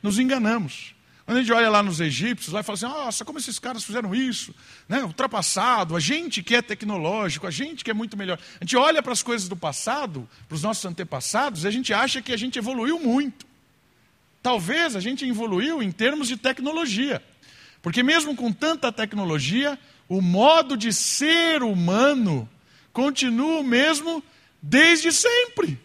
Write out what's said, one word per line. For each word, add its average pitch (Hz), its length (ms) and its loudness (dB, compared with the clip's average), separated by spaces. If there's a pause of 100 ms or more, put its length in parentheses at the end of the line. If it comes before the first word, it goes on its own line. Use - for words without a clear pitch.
nos 202 200 0
enganamos. 233 720 0 (300)
Quando 233 140 0
a - 20 4
gente 233 120 2
olha 226 160 6
lá 208 140 6
nos 175 180 0
egípcios, 165 540 -2
lá 208 60 -4
e - 20 -6
fala 208 140 -6
assim, 202 100 -6
"Nossa, 262 360 -6
como 294 160 -10
esses 233 200 -8
caras 233 260 -8
fizeram 208 300 -4
isso, 254 400 -2 (340)
né? 262 140 0
Ultrapassado, 208 920 0
a 170 60 0
gente 220 420 -2
que 226 120 -2
é 240 80 4
tecnológico, 196 840 -4
a 180 40 -6
gente 277 340 -8
que - 60 -6
é 220 40 0
muito 214 220 -4
melhor." 185 220 -4 (200)
A - 60 -12
gente 208 140 2
olha 311 240 4
para 254 100 -4
as 226 100 -2
coisas 233 240 -2
do 180 80 -8
passado, 170 720 -6 (220)
para 156 60 -12
os 151 80 -4
nossos 214 240 -4
antepassados, 180 800 -4
e 196 40 2
a - 20 0
gente 240 220 -2
acha 240 300 0
que 254 100 -6
a 240 40 -2
gente 247 220 -4
evoluiu 254 400 -2
muito. 269 460 0 (1000)
Talvez 247 540 0
a 190 40 -4
gente 254 280 -4
evoluiu 233 540 0
em 190 100 -2
termos 262 360 0
de 240 100 -4
tecnologia. 262 840 -2 (600)
Porque 175 200 0
mesmo 302 320 2
com 240 160 -4
tanta 294 400 -2
tecnologia, 208 880 -2 (300)
o 190 140 0
modo 262 560 4
de 214 160 -2
ser 320 680 2
humano 196 840 2 (420)
continua 269 680 0
o 285 40 -4
mesmo 294 600 2 (380)
desde 320 500 6
sempre. 466 720 2